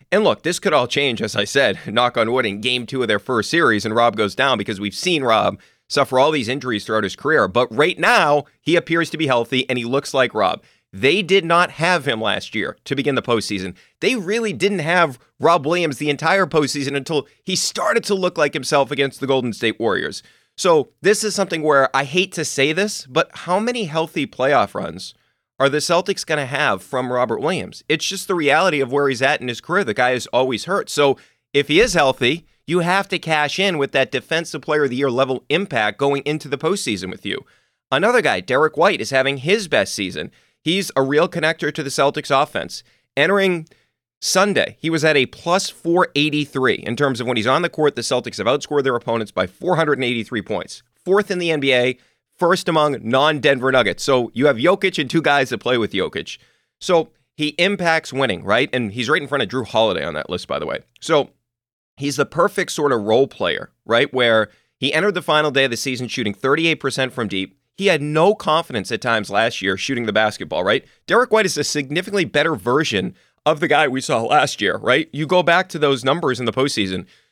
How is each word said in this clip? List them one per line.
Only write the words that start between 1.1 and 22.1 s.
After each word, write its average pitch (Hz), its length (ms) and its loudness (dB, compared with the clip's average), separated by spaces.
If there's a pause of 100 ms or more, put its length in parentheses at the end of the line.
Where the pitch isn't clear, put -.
as 107 160 -6
I 104 80 0
said, 110 380 0
<laughs> - 40 -12
knock 120 300 0
on 117 160 0
wood, 127 140 2
in 101 160 -6
game 123 240 -4
two 131 160 -4
of 113 60 -2
their 104 100 2
first 117 320 -2
series 120 340 2
and 110 100 -4
Rob 117 220 2
goes 104 180 -2
down, 131 220 0
because 101 240 -6
we've 101 140 -6
seen 175 280 -2
Rob 101 380 2 (280)
suffer 131 300 0
all 143 120 6
these 135 180 -2
injuries 127 380 -4
throughout 110 180 0
his 95 120 -4
career. 139 320 2
But 117 260 0
right 156 240 0
now, 160 460 2 (160)
he 165 160 0
appears 165 340 -2
to 156 80 -8
be 156 80 -2
healthy 127 420 0
and 127 100 -2
he 120 60 -6
looks 131 300 -4
like 127 180 0
Rob. 98 300 -2 (280)
They 139 300 0
did 180 240 2
not 170 280 2
have 165 340 0
him 113 160 -2
last 101 320 -2
year 101 320 -6
to 139 100 -4
begin 143 180 0
the 120 60 0
postseason. 98 560 -2 (240)
They 233 160 2
really 214 380 -2
didn't 196 240 0
have 160 400 0 (200)
Rob 156 280 4
Williams 165 320 0
the 151 100 -4
entire 165 380 2
postseason 143 500 0
until 139 320 -4 (160)
he 185 120 -4
started - 480 -2
to 202 100 -2
look 180 240 -2
like 147 160 0
himself 139 360 0
against 139 300 -2
the 139 60 -6
Golden 127 260 2
State 113 260 -2
Warriors. 98 440 -2 (340)
So 160 320 2 (140)
this 208 200 2
is 214 120 -4
something 180 280 -2
where 139 320 4
I 135 100 0
hate 180 280 -2